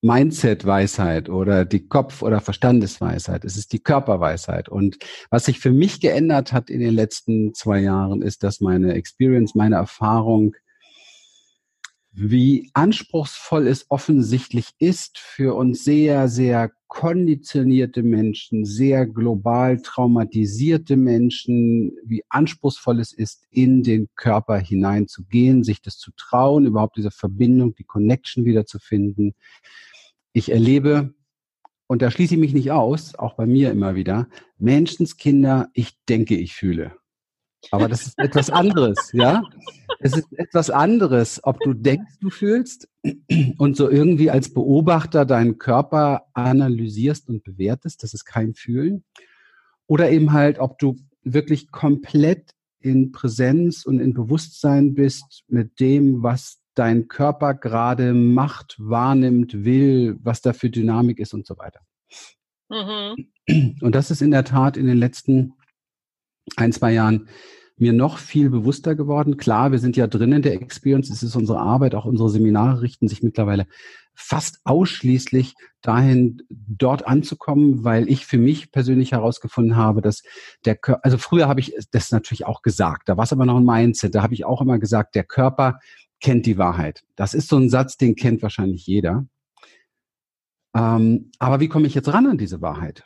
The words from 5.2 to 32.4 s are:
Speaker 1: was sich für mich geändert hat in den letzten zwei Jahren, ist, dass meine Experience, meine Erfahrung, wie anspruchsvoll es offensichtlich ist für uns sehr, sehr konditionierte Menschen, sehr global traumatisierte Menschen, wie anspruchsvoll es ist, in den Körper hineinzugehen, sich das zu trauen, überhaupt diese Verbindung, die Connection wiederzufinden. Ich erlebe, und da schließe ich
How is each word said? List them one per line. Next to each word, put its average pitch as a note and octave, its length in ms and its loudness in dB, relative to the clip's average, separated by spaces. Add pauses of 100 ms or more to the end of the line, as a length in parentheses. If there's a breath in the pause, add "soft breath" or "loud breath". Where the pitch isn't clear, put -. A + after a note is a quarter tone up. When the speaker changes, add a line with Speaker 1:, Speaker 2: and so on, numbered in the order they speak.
Speaker 1:
was B2 160 0
sich C3 120 -2
für C3 140 2
mich D#3+ 280 2
geändert C#3+ 520 0
hat B2 180 -4
in B2 100 -6
den A#2 140 0
letzten A2 600 -2
zwei G2+ 260 0
Jahren, G2 420 -2
ist, G2+ 200 -6
dass G2 180 -4
meine F#2 340 0
Experience, B2+ 600 0
meine G#2+ 220 2
Erfahrung, G#2+ 800 0 (1600 soft breath)
wie B2 600 0
anspruchsvoll D#3 920 -2
es B2 240 -2
offensichtlich B2+ 880 0
ist - 400 -2
für C3+ 360 -4
uns B2 300 -2
sehr, D3 440 2
sehr A#2+ 440 0 (160)
konditionierte C#3 1120 0
Menschen, A2 600 0
sehr B2+ 420 0
global A#2 760 -2
traumatisierte A#2+ 1120 0
Menschen, A#2+ 960 0 (140)
wie A2 240 -6
anspruchsvoll C3+ 720 -2
es A2 120 -8
ist, - 380 -8
in B2+ 320 4
den A2 320 0
Körper A2 420 0
hineinzugehen, G2+ 1040 0
sich G#2+ 200 -2
das - 160 -16
zu - 180 -20
trauen, C#3 480 2
überhaupt A2 320 0
diese G#2 140 -4
Verbindung, A#2+ 640 0
die - 100 -20
Connection A#2 600 -2
wiederzufinden. G#2 880 -2 (1000 soft breath)
Ich - 160 -2
erlebe, C#3 600 2 (720)
und A#2+ 160 -2
da B2 80 2
schließe F3 240 0
ich D#3+ 60 2